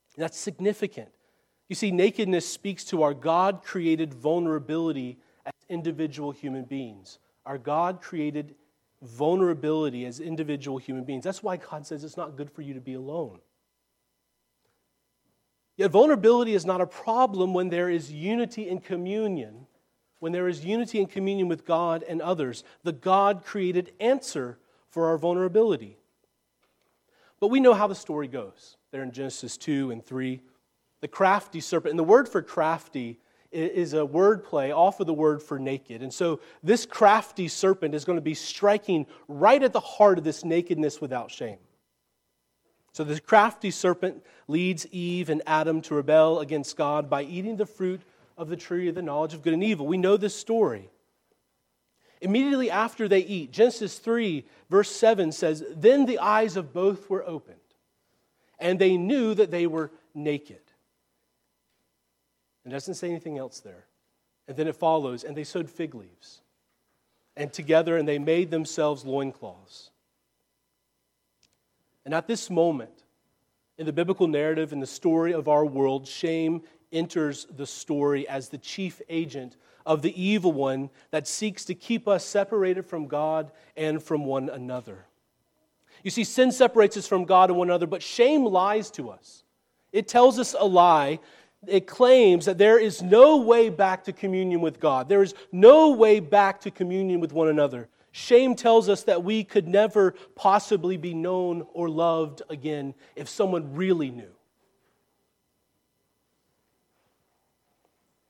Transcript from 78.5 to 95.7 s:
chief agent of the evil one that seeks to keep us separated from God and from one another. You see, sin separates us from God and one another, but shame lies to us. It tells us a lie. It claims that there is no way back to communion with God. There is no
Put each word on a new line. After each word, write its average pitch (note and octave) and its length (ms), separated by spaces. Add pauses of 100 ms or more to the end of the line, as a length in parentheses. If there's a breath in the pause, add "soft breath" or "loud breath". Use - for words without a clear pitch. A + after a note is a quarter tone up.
chief - 500
agent C#3+ 480 (300 soft breath)
of D#3 160
the E3+ 200
evil F#3+ 300
one C3+ 380 (220 soft breath)
that D#3 160
seeks G#3 380
to F#3+ 80
keep A3+ 340
us F#3+ 180
separated G3 600
from D#3 220
God D3+ 440 (260 soft breath)
and D#3 260
from D3+ 220
one C3+ 240
another. B2 560 (960 soft breath)
You F#3+ 80
see, A3+ 140
sin B3+ 260
separates A3+ 460
us F#3 100
from F#3 160
God F#3 260
and F3+ 80
one F3+ 120
another, F3 180
but F3+ 160
shame C4+ 420
lies G3+ 460
to A#2+ 180
us. - 360 (480)
It G3+ 140
tells B3 320
us - 180
a G#3+ 80
lie. E3 540 (480 soft breath)
It F#3+ 200
claims A#3+ 580
that F#3 120
there G#3+ 200
is A3 240
no A#3+ 360
way A#3 320
back F#3 360
to F#3+ 80
communion F#3 460
with D#3+ 220
God. C3 260
There G3 160
is F#3 100 (200 loud breath)
no C#4+ 380